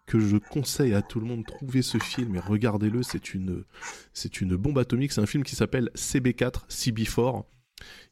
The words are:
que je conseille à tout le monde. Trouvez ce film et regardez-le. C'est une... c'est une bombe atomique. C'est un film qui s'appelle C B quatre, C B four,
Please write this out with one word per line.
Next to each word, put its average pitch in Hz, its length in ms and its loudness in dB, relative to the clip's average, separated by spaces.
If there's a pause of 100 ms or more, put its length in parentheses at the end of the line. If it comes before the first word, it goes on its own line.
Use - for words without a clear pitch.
que 113 140 4
je 104 160 4
conseille 127 580 0
à 101 80 4
tout - 180 -8
le 110 60 -4
monde. 117 180 -6
Trouvez 131 380 0
ce - 160 0
film 113 380 -2
et - 20 -2
regardez-le. 107 640 2
C'est - 320 -6
une... 92 300 -4 (480)
c'est - 280 -8
une 92 140 2
bombe 131 240 2
atomique. 127 320 2
C'est - 120 0
un 104 40 4
film 147 160 0
qui - 140 -6
s'appelle 120 380 2
C - 260 0
B 123 120 4
quatre, - 360 -2
C - 240 -2
B 110 120 0
four, 117 420 0 (640)